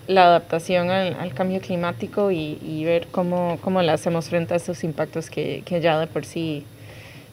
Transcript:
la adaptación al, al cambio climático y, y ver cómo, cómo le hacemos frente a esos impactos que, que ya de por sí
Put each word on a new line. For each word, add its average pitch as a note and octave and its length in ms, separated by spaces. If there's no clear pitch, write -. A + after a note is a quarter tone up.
la F#3+ 200
adaptación F3 640
al, F#3 240
al F3+ 200
cambio F#3 260
climático F#3+ 720
y, D#3 320
y D#3 220
ver E3+ 260
cómo, F3 500
cómo F#3 220
le E3 100
hacemos E3 360
frente E3+ 260
a - 20
esos E3+ 280
impactos D#3+ 440
que, C#3+ 360
que F3 160
ya D#3 180
de D#3+ 80
por - 180
sí D#3+ 400